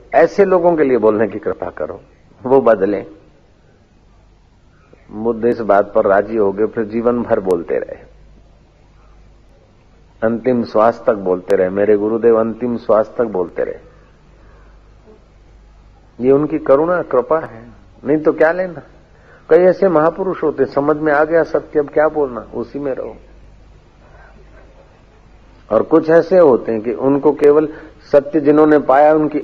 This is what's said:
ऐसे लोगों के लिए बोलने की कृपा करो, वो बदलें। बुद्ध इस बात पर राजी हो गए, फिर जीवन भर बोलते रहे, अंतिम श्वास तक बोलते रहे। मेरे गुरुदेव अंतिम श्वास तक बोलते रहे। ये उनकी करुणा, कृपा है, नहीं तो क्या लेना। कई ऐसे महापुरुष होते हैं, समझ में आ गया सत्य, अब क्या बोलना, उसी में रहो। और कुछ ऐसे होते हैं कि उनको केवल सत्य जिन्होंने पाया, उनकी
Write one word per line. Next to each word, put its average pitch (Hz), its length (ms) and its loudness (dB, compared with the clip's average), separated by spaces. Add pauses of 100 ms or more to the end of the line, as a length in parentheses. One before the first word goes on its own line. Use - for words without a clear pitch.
(140)
ऐसे 196 300 4
लोगों 175 320 2
के 156 80 2
लिए 131 140 2
बोलने 107 300 2
की 104 100 -10
कृपा 90 320 -8
करो, 90 300 -10 (420)
वो 131 180 2
बदलें। 104 460 0 (2000)
बुद्ध 214 340 -6
इस 120 160 -2
बात 101 340 2
पर 110 100 2
राजी 104 320 0
हो 101 160 0
गए, 104 140 -2
फिर 110 180 -4
जीवन 117 380 -2
भर 110 180 -2
बोलते 85 380 -2
रहे, - 180 -10 (2250)
अंतिम 117 420 -2
श्वास 113 420 0
तक 117 80 2
बोलते 92 420 -2
रहे। 92 120 2
मेरे 101 280 0
गुरुदेव 110 440 0
अंतिम 113 360 -4
श्वास 107 420 -2
तक 123 60 0
बोलते 90 400 -6
रहे। - 140 -10 (2500)
ये 127 120 2
उनकी 151 260 0
करुणा, 156 440 0
कृपा 135 360 -2
है, 117 280 -14 (380)
नहीं 147 140 0
तो 156 140 0
क्या 156 200 0
लेना। 175 300 -8 (680)
कई 160 80 6
ऐसे 180 300 2
महापुरुष 170 540 -2
होते 143 200 -2
हैं, 127 80 -4
समझ 147 260 0
में 151 160 -2
आ 147 120 2
गया 160 180 0
सत्य, 151 360 -4
अब 139 100 -2
क्या 151 200 0
बोलना, 139 320 -6 (140)
उसी 117 240 -10
में 143 160 -6
रहो। 110 220 -14 (2500)
और 110 100 4
कुछ 156 280 2
ऐसे 165 280 4
होते 127 340 4
हैं 110 80 -4
कि 113 120 -6
उनको 139 400 0
केवल 147 360 4 (440)
सत्य 160 280 2
जिन्होंने 151 380 4
पाया, 143 360 4
उनकी 151 280 -2